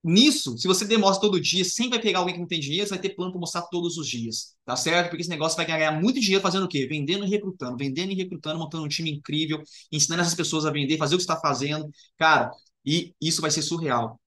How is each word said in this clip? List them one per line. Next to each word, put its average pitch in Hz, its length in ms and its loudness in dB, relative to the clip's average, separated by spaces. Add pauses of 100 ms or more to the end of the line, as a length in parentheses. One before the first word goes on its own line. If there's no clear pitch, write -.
nisso, 185 500 4
se 123 120 -4
você 185 180 2
demonstra 196 340 4
todo 190 220 2
dia, 180 240 0
sempre 240 300 -2
vai 226 40 0
pegar 196 200 2
alguém 180 160 0
que 170 40 -8
não 170 80 -8
tem 170 120 -4
dinheiro, 156 280 -4
você 202 60 -6
vai 185 80 -6
ter 190 140 -4
plano 180 160 -6
pra 185 80 -8
mostrar 170 240 -6
todos 175 340 -4
os 147 100 -6
dias, 117 560 -6
tá 127 120 -4
certo? 170 340 0
Porque 165 120 -8
esse 170 80 -6
negócio 156 280 -2
vai 165 80 -2
ganhar 156 340 0
muito 254 200 2
dinheiro 196 240 2
fazendo 190 220 2
o - 20 -4
quê? 139 180 -2
Vendendo 156 400 -2
e 190 40 0
recrutando, 185 460 -4
vendendo 139 360 -4
e 190 40 -2
recrutando, 170 440 -6
montando 160 260 -6
um - 20 -6
time 160 220 -4
incrível, 151 540 -4 (280)
ensinando 160 300 2
essas 170 140 2
pessoas 156 280 0
a 156 80 2
vender, 147 280 0
fazer 156 160 2
o - 20 4
que 180 60 2
você - 40 -6
tá 165 120 -2
fazendo, 147 500 -2 (300)
cara, 143 320 6 (340)
e 170 340 0
isso 160 220 0
vai 156 80 0
ser 151 140 0
surreal. 131 640 -2